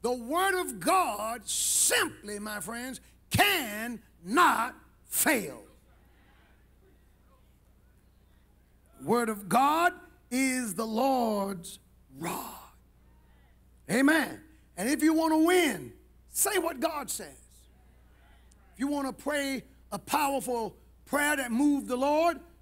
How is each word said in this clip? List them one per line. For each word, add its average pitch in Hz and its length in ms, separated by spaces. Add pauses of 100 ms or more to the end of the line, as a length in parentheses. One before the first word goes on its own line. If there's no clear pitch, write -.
the 247 80
word 330 480
of 277 200
God 226 680
simply, - 920
my 208 200
friends, 240 400 (300)
cannot 240 1500 (300)
fail. 160 580 (3500)
Word 220 260
of 202 200
God 302 440 (360)
is 254 460
the 226 100
Lord's 220 920 (400)
rod. - 260 (1400)
Amen. 262 520 (360)
And 190 100
if 302 140
you 311 120
want 320 200
to 311 100
win, 294 500 (360)
say 403 300
what 330 200
God 294 300
says. - 180 (1500)
If - 60
you 269 80
want 285 200
to - 160
pray 277 400 (280)
a 202 60
powerful 262 800 (300)
prayer 294 300
that 262 160
moved 269 360
the 247 80
Lord 302 440 (220)